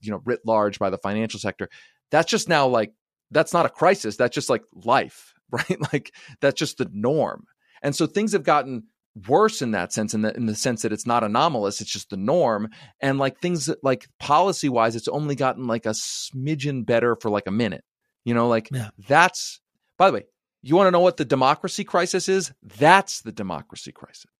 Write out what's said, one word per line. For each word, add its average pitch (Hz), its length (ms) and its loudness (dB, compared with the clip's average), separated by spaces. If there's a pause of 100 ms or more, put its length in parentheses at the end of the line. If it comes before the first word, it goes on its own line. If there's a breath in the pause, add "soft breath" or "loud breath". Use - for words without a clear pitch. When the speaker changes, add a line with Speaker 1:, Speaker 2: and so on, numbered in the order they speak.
Speaker 1:
you 107 100 -8
know, 98 120 -8
writ 120 220 -4
large 107 320 2
by 98 140 -2
the 95 80 -6
financial 107 400 -4
sector. 95 280 -8 (440 soft breath)
That's 160 180 2
just - 180 -2
now, 147 200 2
like, 113 260 0 (380)
that's 151 220 0
not 170 120 2
a - 40 0
crisis. 165 480 0
That's 120 180 0
just, 139 160 -4
like, 110 100 0 (120)
life, 110 680 -2
<laughs> - 100 -16
right? 123 260 -4 (140)
Like, - 220 -6 (280 loud breath)
that's 139 180 0
just - 180 -4
the 117 160 -4
norm. 104 520 -2 (360 soft breath)
And 139 140 -2
so 160 100 0
things 208 280 -2
have 175 100 0
gotten 135 400 0 (440)
worse 196 360 2
in 117 80 -2
that 92 200 -2
sense, 107 220 -4
in 107 80 0
the, 107 160 0
in 120 80 -2
the 107 80 -2
sense 117 300 -4
that 110 100 -2
it's 104 140 -8
not 120 160 2
anomalous, 110 580 0
it's 107 100 -10
just - 200 -10
the 104 60 -8
norm. 110 520 0 (320 loud breath)
And, 135 160 0
like, 135 220 -2
things 175 260 -2
that, - 180 -6
like, 131 240 0 (120)
policy-wise, 139 760 2
it's 113 120 -6
only 147 260 -4
gotten, 127 320 -2
like, 117 220 -2
a - 20 -2
smidgen 135 960 -6
better 117 300 2
for, 110 160 -4
like, 104 160 -2
a 92 40 -4
minute, 101 320 -2 (420)
you 120 100 0
know, 117 120 2
like, 113 240 0
Speaker 2:
Yeah. 117 200 -8 (160)
Speaker 1:
that's, - 520 2 (380)
by 180 140 6
the - 20 -2
way, 101 120 -6 (380)
you 139 120 2
wanna 190 160 6
know 175 80 4
what 180 180 4
the 151 80 -2
democracy 143 580 0
crisis 180 460 -2
is? 190 220 0 (100)
That's 151 600 2
the 113 100 -12
democracy 82 600 -10
crisis - 340 -20 (140)